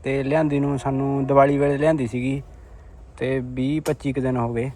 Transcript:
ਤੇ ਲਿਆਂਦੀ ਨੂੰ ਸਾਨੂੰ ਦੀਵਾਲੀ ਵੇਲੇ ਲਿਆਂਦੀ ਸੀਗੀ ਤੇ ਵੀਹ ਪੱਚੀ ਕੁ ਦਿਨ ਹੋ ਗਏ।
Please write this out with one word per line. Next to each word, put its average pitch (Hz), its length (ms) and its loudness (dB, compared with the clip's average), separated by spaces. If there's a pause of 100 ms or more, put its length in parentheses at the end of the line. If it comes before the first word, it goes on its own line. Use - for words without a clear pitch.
ਤੇ 135 200 -2
ਲਿਆਂਦੀ 147 380 2
ਨੂੰ 143 180 0
ਸਾਨੂੰ 139 480 0
ਦੀਵਾਲੀ 139 320 6
ਵੇਲੇ 143 200 2
ਲਿਆਂਦੀ 151 280 2
ਸੀਗੀ 131 360 -4 (760)
ਤੇ 131 200 -2 (160)
ਵੀਹ 139 320 0
ਪੱਚੀ 143 260 -2
ਕੁ 135 80 -2
ਦਿਨ 127 160 0
ਹੋ 120 180 -2
ਗਏ। 123 220 -2